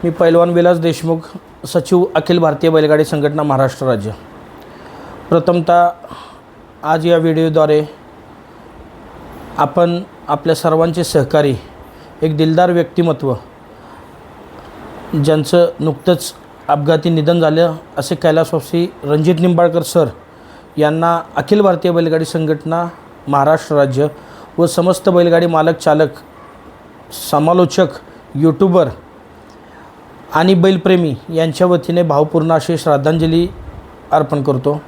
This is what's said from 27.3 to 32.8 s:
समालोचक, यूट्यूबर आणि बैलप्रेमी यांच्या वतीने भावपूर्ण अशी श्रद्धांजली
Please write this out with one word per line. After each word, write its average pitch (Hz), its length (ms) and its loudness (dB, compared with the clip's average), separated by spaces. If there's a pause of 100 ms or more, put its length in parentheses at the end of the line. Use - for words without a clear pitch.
समालोचक, 170 560 2 (480)
यूट्यूबर 165 520 2 (1500)
आणि 180 200 2
बैलप्रेमी 175 640 2 (180)
यांच्या 160 340 0
वतीने 175 360 0
भावपूर्ण 156 500 0
अशी 160 240 0
श्रद्धांजली 160 720 0 (640)